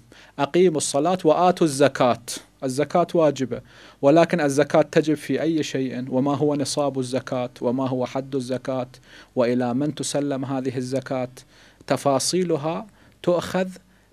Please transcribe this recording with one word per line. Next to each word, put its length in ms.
أقيموا 380
الصلاة 460
وآتوا 440
الزكاة. 540
الزكاة 500
واجبة، 480
ولكن 400
الزكاة 400
تجب 320
في 280
أي 220
شيء؟ 460
وما 260
هو 200
نصاب 440
الزكاة؟ 500
وما 260
هو 180
حد 300
الزكاة؟ 520
وإلى 380
من 220
تسلم 500
هذه 320
الزكاة؟ 520
تفاصيلها 1000
تؤخذ 460